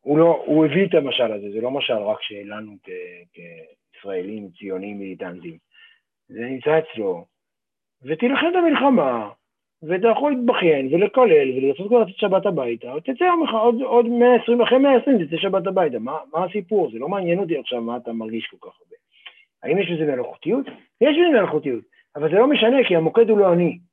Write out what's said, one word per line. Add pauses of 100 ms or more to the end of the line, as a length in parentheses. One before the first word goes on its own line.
הוא
לא,
הוא
הביא
את
המשל
הזה,
זה
לא
משל
רק
שלנו (100)
כ-, (540)
כישראלים, (100)
ציונים,
מיליטנטים. (680)
זה
נמצא
אצלו. (760)
ותילחם
את
המלחמה, (520)
ואתה
יכול
להתבכיין
ולקלל
ולרצות
כבר
לצאת
שבת
הביתה,
או
תצא
יום
אחד,
עוד,
עוד
מאה
עשרים,
אחרי
מאה
עשרים
תצא
שבת
הביתה.
מה, (140)
מה
הסיפור?
זה
לא
מעניין
אותי
עכשיו
מה
אתה
מרגיש
כל
כך
הרבה. (680)
האם
יש
בזה
מלאכותיות? (340)
יש
בזה
מלאכותיות, (320)
אבל
זה
לא
משנה, (120)
כי
המוקד
הוא
לא
אני. (140)